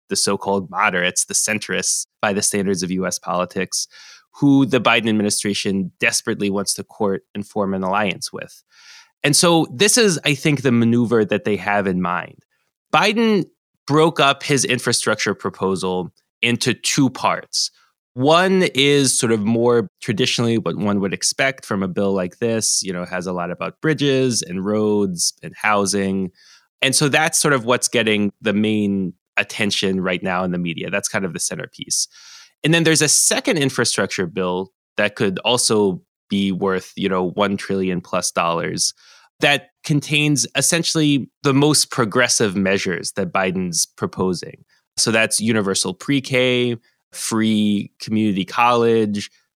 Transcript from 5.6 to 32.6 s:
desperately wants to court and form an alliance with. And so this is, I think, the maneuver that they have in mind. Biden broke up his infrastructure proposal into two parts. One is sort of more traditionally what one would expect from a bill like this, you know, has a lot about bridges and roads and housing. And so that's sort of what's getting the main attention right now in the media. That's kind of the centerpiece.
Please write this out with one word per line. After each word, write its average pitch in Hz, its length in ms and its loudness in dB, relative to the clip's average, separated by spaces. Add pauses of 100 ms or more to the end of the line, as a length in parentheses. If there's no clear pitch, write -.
desperately 110 500 -2
wants 98 240 -2
to 101 80 -10
court 98 420 -4 (100)
and 101 120 -8
form 95 280 -4
an 95 100 -4
alliance 95 480 -4
with. - 320 -18 (580)
And 147 140 2
so 170 340 4
this 196 280 2
is, 202 260 4
I 147 100 2
think, 143 280 0
the 131 100 2
maneuver 117 540 4
that 104 180 -2
they 104 120 0
have 101 300 0
in 92 140 0
mind. 87 380 -4 (540)
Biden 208 520 2 (420)
broke 156 320 4
up 139 240 2
his 135 220 0
infrastructure 113 680 -2
proposal 92 760 -4 (320)
into 117 320 0
two - 360 0
parts. - 600 -4 (440)
One 175 500 4 (100)
is 139 420 4
sort 117 140 0
of 113 100 2
more 117 480 2 (140)
traditionally 117 560 0
what 85 180 -4
one 101 240 0
would 92 140 -2
expect - 500 -2
from 98 200 -2
a 92 40 -2
bill 98 240 -2
like 92 260 -4
this, 113 440 -2
you 92 100 -6
know, 87 120 -6
has 90 240 -8
a 92 40 -4
lot 87 200 -6
about 87 280 -10
bridges 135 600 0
and 90 220 -6
roads 104 680 0 (120)
and 82 100 -14
housing. 98 800 0 (500)
And 139 140 2
so 151 120 2
that's 151 300 0
sort 147 160 2
of 120 100 0
what's 120 220 0
getting 107 540 0
the 110 120 0
main 101 640 0 (220)
attention 101 640 -2
right 90 220 -2
now 92 200 -2
in 92 80 -2
the 87 80 -2
media. 87 320 -6
That's 98 180 -4
kind 98 160 -4
of 87 80 -4
the 87 60 -8
centerpiece. - 720 -6 (560)